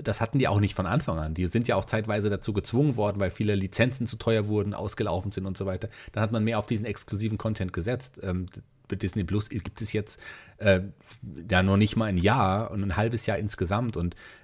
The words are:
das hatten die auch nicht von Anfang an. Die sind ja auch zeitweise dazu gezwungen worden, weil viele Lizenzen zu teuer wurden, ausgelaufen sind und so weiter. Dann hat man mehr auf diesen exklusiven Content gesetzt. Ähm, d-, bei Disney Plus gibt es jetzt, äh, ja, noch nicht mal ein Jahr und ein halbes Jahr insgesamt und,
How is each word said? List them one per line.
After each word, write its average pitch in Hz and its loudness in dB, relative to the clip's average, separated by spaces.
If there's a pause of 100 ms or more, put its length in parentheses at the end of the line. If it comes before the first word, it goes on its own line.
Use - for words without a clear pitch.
das 107 -2
hatten 123 2
die 127 4
auch 101 4
nicht 104 4
von 95 0
Anfang 87 0
an. 78 -2
Die 90 0
sind 117 0
ja 113 4
auch 98 2
zeitweise 107 0
dazu 101 -2
gezwungen 123 2
worden, 101 0
weil 92 2
viele 104 0
Lizenzen 113 0
zu 113 -6
teuer 110 2
wurden, 104 0
ausgelaufen 98 -2
sind 95 -6
und 95 -6
so 98 -4
weiter. 95 -6 (220)
Dann 107 0
hat 110 0
man 110 2
mehr 110 2
auf 101 -2
diesen 113 -2
exklusiven 107 -4
Content 101 -4
gesetzt. 120 -6
Ähm, 90 -2
d-, - -16 (260)
bei 98 -4
Disney 98 -2
Plus 98 -2
gibt - -8
es 107 -6
jetzt, 104 -4 (380)
äh, 98 6 (720)
ja, 92 6
noch 98 6
nicht 104 4
mal 113 2
ein 98 0
Jahr 104 4
und 101 -4
ein 98 -2
halbes 113 0
Jahr 104 0
insgesamt 101 -2
und, 85 -2 (280)